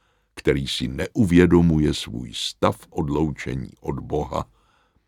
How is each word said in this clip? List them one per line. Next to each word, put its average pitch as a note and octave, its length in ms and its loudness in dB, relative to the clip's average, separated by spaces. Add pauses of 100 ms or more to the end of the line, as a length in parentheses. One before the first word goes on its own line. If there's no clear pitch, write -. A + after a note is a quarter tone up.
(340)
který C#2 340 -2
si B1+ 200 -6
neuvědomuje E2+ 1040 4
svůj A#1 400 -10
stav - 560 -4
odloučení C#2+ 800 -6 (100)
od C#2+ 200 -8
Boha C#2+ 500 -8 (580)